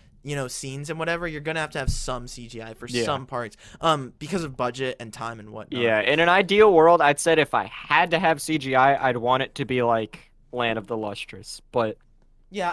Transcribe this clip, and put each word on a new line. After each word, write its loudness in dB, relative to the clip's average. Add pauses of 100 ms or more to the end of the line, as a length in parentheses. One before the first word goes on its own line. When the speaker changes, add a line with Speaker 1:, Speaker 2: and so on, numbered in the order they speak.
(220)
Speaker 1:
you -8
know, -6
scenes -10
and -8
whatever, -4
you're -10
gonna -6
have -6
to -6
have -2
some -6
C -16
G -14
I -14
for -14
Speaker 2:
Yeah. -2
Speaker 1:
some -4
parts, -8 (240)
um, 0
because -6
of -10
budget -4
and -14
time -12
and -20
whatnot. -8
Speaker 2:
Yeah, 4
in 2
an 4
ideal 6
world, 8
I'd 4
said 4
if 2
I 0
had 0
to 2
have 0
C -4
G -2
I, 4
I'd -2
want 2
it -6
to -6
be -2
like -2 (220)
Land -2
of -8
the -6
Lustrous, -12 (120)
but -2 (520)
Speaker 1:
Yeah, -4